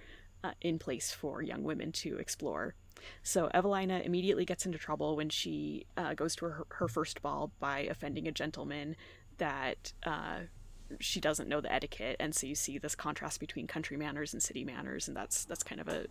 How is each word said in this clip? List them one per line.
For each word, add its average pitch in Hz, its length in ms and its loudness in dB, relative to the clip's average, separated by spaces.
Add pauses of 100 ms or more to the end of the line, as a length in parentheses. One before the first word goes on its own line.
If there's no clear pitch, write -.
(440)
uh, 175 80 0 (100)
in 165 180 4
place - 320 -2
for - 300 -4
young - 220 -2
women 151 280 0
to - 260 -2
explore. 101 560 0 (500)
So - 300 6
Evelina 190 520 6
immediately 180 400 6
gets 175 200 0
into 175 120 0
trouble 151 380 2
when 151 140 0
she, 151 560 -2 (120)
uh, 151 160 0
goes 160 240 2
to - 80 -2
her, 160 240 -4
her - 180 2
first 147 340 0
ball 143 380 0
by 139 200 2
offending 156 480 -2
a 156 40 2
gentleman 147 640 -2 (440)
that, 135 520 0 (120)
uh, - 360 0 (600)
she - 220 0
doesn't 151 260 4
know 147 140 4
the - 100 0
etiquette, 131 480 0
and 151 160 2
so - 100 4
you 135 80 -2
see 143 240 0
this 147 180 -2
contrast - 440 -2
between - 260 -4
country 160 320 -2
manners 147 360 -2
and - 100 2
city - 220 0
manners, 135 420 -4
and 139 80 -4
that's, - 300 0
that's - 180 -4
kind - 160 -4
of 160 80 -4
a, 160 240 0